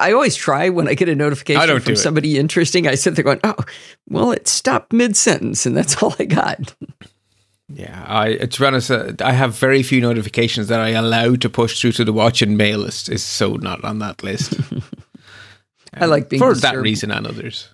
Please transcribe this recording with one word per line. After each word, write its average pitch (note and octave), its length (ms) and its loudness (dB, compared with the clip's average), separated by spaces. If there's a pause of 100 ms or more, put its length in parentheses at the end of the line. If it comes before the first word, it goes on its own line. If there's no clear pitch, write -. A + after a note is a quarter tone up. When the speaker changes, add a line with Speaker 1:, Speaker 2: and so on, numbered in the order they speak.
Speaker 1:
I F3+ 100 2
always B3+ 240 2
try D#3+ 340 0
when E3+ 180 0
I C#3+ 80 0
get F3 120 2
a D#3+ 60 2
notification D3 480 0
Speaker 2:
I E3 60 4
don't C#3 140 2
Speaker 1:
from - 40 -6
Speaker 2:
do A#2 80 0
it. G#2 40 0
Speaker 1:
somebody D3 420 0
interesting, E3 480 2
I C3+ 80 2
sit E3 180 0
there D#3+ 100 0
going, C3+ 200 2
"Oh, G#3 100 0 (560)
well, A#3+ 220 0
it - 160 -4
stopped - 440 0
mid-sentence, A3+ 760 2
and B2 100 0
that's D3 200 0
<laughs> - 40 -6
all - 160 0
I - 80 -2
got." - 480 -2 (1000)
Speaker 2:
Yeah, F#2 360 -14
I, A2 300 0
to B2 220 -4
be C3+ 60 2
honest, C3 240 2
uh, A#2 240 -2 (100)
I C3 100 2
have B2+ 220 2
very C3 280 4
few B2+ 180 2
notifications A#2 680 0
that A#2 100 0
I A2 100 0
allow A2+ 460 2
to B2 120 0
push A2+ 320 -2
through A#2+ 120 2
to A#2 140 0
the G#2+ 80 2
watch, A2+ 280 2
and G#2 160 2
Mail G#2 260 2
is, - 240 -10
is A2+ 140 -4
so G#2 320 -2
not - 300 -6
on G#2+ 160 -6
that G2+ 240 -10
list. G2 360 -6
Speaker 1:
<laughs> - 40 -2 (1300)
I E3+ 100 -2
like D3 220 2
being C3+ 120 0
Speaker 2:
For B2+ 160 4
that B2 60 -2
Speaker 1:
disturbed. B2 220 0
Speaker 2:
reason G#2+ 280 0
and G#2+ 160 -4
others. A2 460 -12